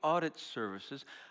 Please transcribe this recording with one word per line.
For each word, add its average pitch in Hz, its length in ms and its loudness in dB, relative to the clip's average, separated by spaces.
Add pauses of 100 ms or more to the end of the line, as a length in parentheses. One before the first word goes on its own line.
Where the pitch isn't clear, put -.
Audit 160 360 4
Services, 107 680 -6 (240)